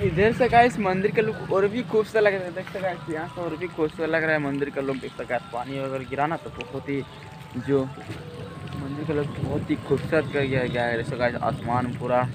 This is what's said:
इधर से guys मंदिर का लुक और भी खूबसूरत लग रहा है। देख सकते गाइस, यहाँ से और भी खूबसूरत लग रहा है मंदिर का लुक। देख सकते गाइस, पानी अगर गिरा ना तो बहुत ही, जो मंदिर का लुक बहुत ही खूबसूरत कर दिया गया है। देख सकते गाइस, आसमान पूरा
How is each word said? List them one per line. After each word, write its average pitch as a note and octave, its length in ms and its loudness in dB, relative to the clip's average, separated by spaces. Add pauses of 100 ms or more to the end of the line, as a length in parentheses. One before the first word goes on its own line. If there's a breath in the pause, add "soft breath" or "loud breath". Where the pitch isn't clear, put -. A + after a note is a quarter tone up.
इधर F#3+ 260 6
से A#3+ 160 4
guys A#3+ 300 8
मंदिर F#3+ 320 2
का - 100 2
लुक G#3+ 320 -2
और F#3+ 140 4
भी A3+ 160 -2
खूबसूरत G#3+ 400 2
लग G#3 100 6
रहा F#3+ 100 -2
है। F3 120 -6
देख F#3 100 -8
सकते G3 140 -8
गाइस, F#3 180 -2 (160)
यहाँ D#3+ 140 -4
से F3+ 140 -8
और E3 160 -2
भी F3 100 -6
खूबसूरत D#3+ 420 -2
लग D#3+ 140 4
रहा D#3+ 80 2
है D#3 80 4
मंदिर C#3+ 300 0
का C#3 120 -4
लुक। C3+ 140 0
देख B2+ 160 -8
सकते B2+ 140 -8
गाइस, A#2+ 160 -2 (120)
पानी B2 240 -4
अगर C3+ 220 -4
गिरा C3 280 0
ना D#3+ 100 -2
तो A2+ 120 -10
बहुत C3 400 -10
ही, C#3 140 -2 (640)
जो C3+ 180 4 (880)
मंदिर C#3 320 -6
का D#3 60 0
लुक D3 140 0 (120)
बहुत C#3 300 -2
ही D3+ 60 4
खूबसूरत C#3+ 580 0
कर D3 80 2
दिया C3 220 2
गया A#2+ 200 0
है। A#2+ 140 2
देख A#2 80 -2
सकते C3 120 -4
गाइस, A#2+ 180 2
आसमान A#2 500 0
पूरा B2 380 2 (120)